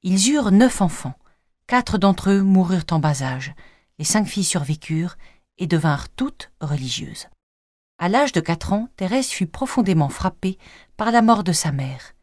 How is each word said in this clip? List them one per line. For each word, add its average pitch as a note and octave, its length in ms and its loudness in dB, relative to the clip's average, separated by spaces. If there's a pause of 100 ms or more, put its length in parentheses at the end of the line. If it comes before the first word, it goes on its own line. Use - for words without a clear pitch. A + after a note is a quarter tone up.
Ils F#3+ 280 2
eurent C4 220 2
neuf A3 300 6
enfants. D#3 340 -4 (520)
Quatre A#3+ 280 0
d'entre G3 340 2
eux G3 120 4
moururent F#3 480 4
en E3 80 2
bas C#3+ 240 0
âge. C3 320 -6 (440)
Les D3+ 60 -8
cinq G#3+ 220 0
filles G3 180 -4
survécurent D#3+ 720 -4 (400)
et F3+ 100 -6
devinrent D#3 440 0
toutes - 400 -10 (100)
religieuses. C#3 680 -6 (720)
À F3 100 -2
l'âge C4 240 2
de E3+ 80 2
quatre E3 320 -4
ans, A3 240 -2
Thérèse A#3+ 320 -2
fut - 180 -4
profondément F3+ 640 0
frappée - 500 -4 (380)
par G#3+ 160 -2
la A#3 100 6
mort A3 220 4
de F3+ 80 0
sa D#3 180 -2
mère. C3+ 520 -8